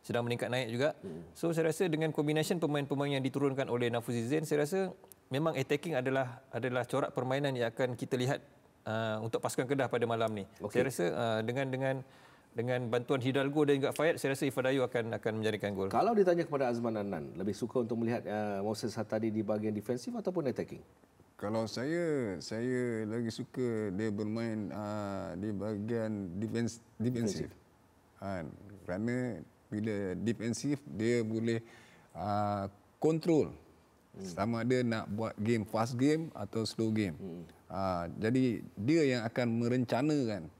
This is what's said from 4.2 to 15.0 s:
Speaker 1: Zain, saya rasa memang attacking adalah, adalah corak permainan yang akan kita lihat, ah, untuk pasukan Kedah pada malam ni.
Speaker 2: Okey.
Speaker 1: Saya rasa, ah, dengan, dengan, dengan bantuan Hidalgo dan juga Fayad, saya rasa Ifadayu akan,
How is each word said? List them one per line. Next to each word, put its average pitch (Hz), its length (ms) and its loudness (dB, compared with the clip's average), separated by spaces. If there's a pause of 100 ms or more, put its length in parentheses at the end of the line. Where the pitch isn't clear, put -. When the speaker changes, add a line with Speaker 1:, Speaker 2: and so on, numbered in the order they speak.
Speaker 1:
Zain, 151 200 2
saya 151 200 2
rasa 190 240 0 (400)
memang 151 240 0
attacking 143 480 0
adalah, 131 480 0
adalah 123 400 0
corak 139 240 0
permainan 135 400 0
yang 120 160 2
akan 123 240 0
kita 127 240 -2
lihat, 123 240 0 (480)
ah, 110 320 -2
untuk 110 160 -4
pasukan 123 320 -2
Kedah 135 160 2
pada 117 240 0
malam 113 240 2
ni. 101 160 -6 (160)
Speaker 2:
Okey. 104 80 -6
Speaker 1:
Saya 120 160 4
rasa, 170 240 -2
ah, 113 320 0
dengan, 131 240 0
dengan, 131 260 0 (540)
dengan 123 400 0
bantuan 123 320 2
Hidalgo 139 400 2
dan 143 160 6
juga 131 160 0
Fayad, 156 240 2
saya 135 160 0
rasa 139 160 0
Ifadayu 131 320 2
akan, 117 400 0